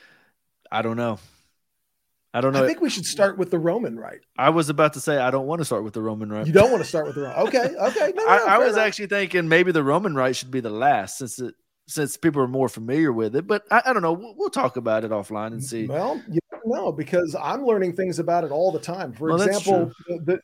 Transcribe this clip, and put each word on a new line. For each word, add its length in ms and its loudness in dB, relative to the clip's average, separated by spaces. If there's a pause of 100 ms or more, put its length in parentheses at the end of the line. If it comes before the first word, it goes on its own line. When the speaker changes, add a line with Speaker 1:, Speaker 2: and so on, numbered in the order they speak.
(720)
Speaker 1:
I 100 -2
don't 160 -2
know. 220 -2 (1120)
I 80 -2
don't 120 2
know. 100 4
Speaker 2:
I 40 4
think 120 -2
we 100 2
should 160 -6
start 320 0
with 140 -2
the 80 0
Roman 400 -2
Rite. 220 -16 (160)
Speaker 1:
I 140 4
was 180 2
about 240 2
to 80 -10
say, 160 0
I 140 2
don't 160 0
wanna 180 -4
start 180 -2
with 100 -10
the 80 -6
Roman 300 -6
Rite. 160 -4
Speaker 2:
You 60 0
don't 180 8
wanna 140 0
start 220 -2
with 80 -8
the 80 -6
Roman, 240 -6
okay, 280 0
okay. 400 0
No, 80 -2
no, 40 0
Speaker 1:
<laughs> 20 4
I, 80 8
Speaker 2:
no, 80 2
Speaker 1:
I 20 2 (100)
Speaker 2:
fair 20 6
Speaker 1:
was 160 4
Speaker 2:
enough. 120 2
Speaker 1:
actually 200 -6
thinking 420 0
maybe 220 4
the 120 4
Roman 320 0
Rite 220 2
should 140 -12
be 100 -4
the 80 -4
last, 480 0
since 220 -10
it, 160 -8 (320)
since 280 -4
people 260 0
are 60 2
more 220 0
familiar 420 0
with 240 -2
it. 120 -4
But 220 -2
I, 180 4
I 60 2
don't 80 0
know. 120 0
We'll, 240 -10
we'll 120 -4
talk 280 -2
about 260 0
it 80 -4
offline 360 -6
and 160 -10
see. 240 -6
Speaker 2:
Well, 340 -4 (100)
you 80 0 (120)
don't 160 -12
know, 260 -4
because 420 -2
I'm 300 -4
learning 320 2
things 220 -2
about 260 2
it 60 -4
all 200 2
the 80 -2
time. 320 -8
For 180 -6
Speaker 1:
Well, 80 4
that's 200 4
Speaker 2:
example, 340 2 (160)
Speaker 1:
true. 180 -6
Speaker 2:
the, 80 2
the, 100 -2